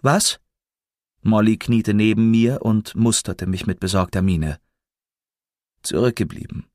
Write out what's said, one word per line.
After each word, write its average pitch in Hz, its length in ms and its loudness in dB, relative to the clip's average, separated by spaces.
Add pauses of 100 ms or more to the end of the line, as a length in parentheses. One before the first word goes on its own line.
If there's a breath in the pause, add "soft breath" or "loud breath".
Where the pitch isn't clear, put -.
„Was?“ 156 340 0 (840)
Molly 110 340 4
kniete 110 380 0
neben 110 360 4
mir 117 300 2
und 107 340 0
musterte 110 520 -2
mich 92 200 -4
mit 92 140 -4
besorgter 92 400 -2
Miene. 78 400 0 (1200)
„Zurückgeblieben. - 960 -4